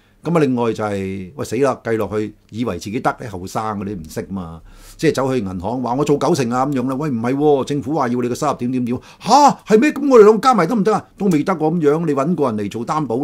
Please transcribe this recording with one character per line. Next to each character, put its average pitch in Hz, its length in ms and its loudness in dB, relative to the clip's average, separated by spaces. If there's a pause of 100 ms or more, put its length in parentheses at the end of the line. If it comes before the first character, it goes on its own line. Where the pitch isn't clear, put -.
(240)
噉 170 140 0
啊， - 20 4
另 131 160 2
外 120 160 0
就 110 100 -6
係， 98 540 -4
喂， - 80 -10
死 110 140 -6
啦， 127 260 2
計 117 140 -2
落 107 100 -2 (100)
去， 107 160 -4 (160)
以 113 140 -6
為 95 160 -4
自 104 100 -10
己 104 80 -4
得， 139 220 -2
啲 131 80 -12
後 92 180 -12
生 113 160 -6 (160)
嗰 101 60 -6
啲 101 100 -6
唔 82 160 -12
識 110 220 -8
嘛， 82 300 -10 (340)
即 156 140 0
係 143 40 2
走 135 200 -2
去 131 100 0
銀 95 160 -6
行 113 240 -6
話 120 120 -4
我 147 100 0
做 147 120 4
九 139 160 0
成 135 160 0
啊 127 160 0
噉 147 140 -2
樣 123 100 -2
啦。 135 60 -4
喂， 151 140 -4
唔 120 100 -2
係 120 160 -2
喎， 143 300 2
政 143 180 -4
府 143 100 -6
話 143 140 0
要 120 140 -2
你 120 80 -2
個 120 40 -4
收 147 140 -2
入 131 60 0
點 123 180 -4
點 127 140 -2
點， 120 140 -4 (200)
吓？ 262 320 6 (160)
係 214 140 6
咩？ 302 100 4
噉 294 180 -2
我 254 80 8
哋 214 60 12
兩 208 80 10
個 226 60 2
加 262 160 4
埋 233 120 2
得 165 80 -2
唔 220 80 0
得 202 140 2
啊？ 180 100 -4 (120)
都 190 80 -4
未 156 180 2
得 190 100 -2
喎， 170 40 -2
噉 156 240 0
樣， 151 240 2
你 151 100 0
搵 139 200 0
個 151 100 0
人 113 120 0
嚟 104 140 -4
做 117 140 -8
擔 156 200 -2
保 117 180 -2